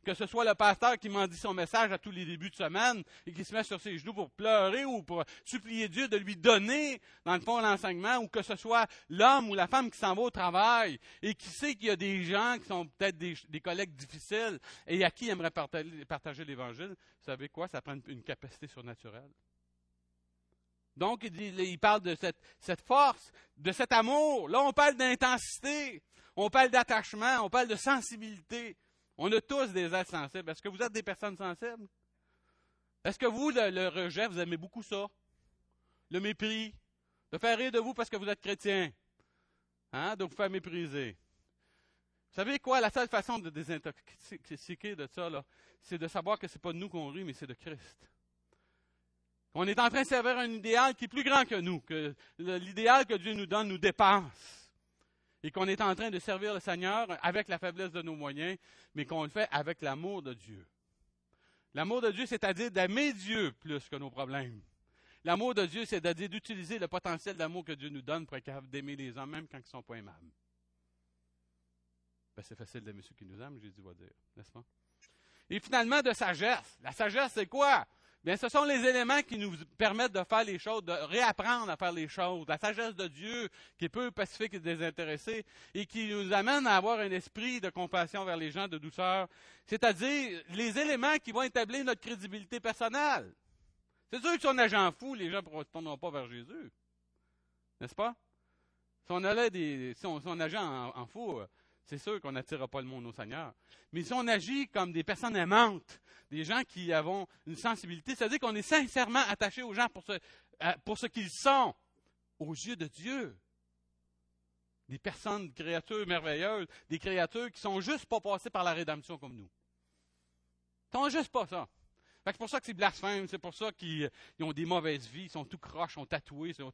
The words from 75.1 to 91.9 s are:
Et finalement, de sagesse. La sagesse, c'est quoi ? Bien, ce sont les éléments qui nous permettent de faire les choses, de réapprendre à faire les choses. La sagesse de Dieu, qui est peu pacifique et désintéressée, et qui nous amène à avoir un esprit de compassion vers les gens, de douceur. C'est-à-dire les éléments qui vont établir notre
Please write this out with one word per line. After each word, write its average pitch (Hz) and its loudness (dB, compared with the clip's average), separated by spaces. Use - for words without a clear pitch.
Et 196 -2
finalement, 254 2
de 247 2
sagesse. 196 0
La 127 -8
sagesse, 226 0
c'est 202 -2
quoi ? 269 6
Bien, 180 2
ce 240 -2
sont 294 6
les 277 4
éléments 254 4
qui 240 -10
nous 208 -4
permettent 220 4
de 185 0
faire 220 2
les 196 -4
choses, 214 -4
de 170 -4
réapprendre 208 0
à 156 -4
faire 180 -2
les 165 -4
choses. 175 -4
La 156 -2
sagesse 214 -2
de 185 -4
Dieu, 208 -8
qui 170 -2
est 160 -2
peu 240 -4
pacifique 202 -4
et 196 -8
désintéressée, 165 -6
et 202 -6
qui 220 -6
nous 202 -4
amène 247 4
à 202 8
avoir 214 2
un 208 -2
esprit 226 -6
de 185 -4
compassion 185 -2
vers 180 -4
les 156 -4
gens, 196 -4
de 170 -8
douceur. 185 -2
C'est-à-dire 226 2
les 214 -2
éléments 294 2
qui - -12
vont 220 0
établir 247 0
notre 247 0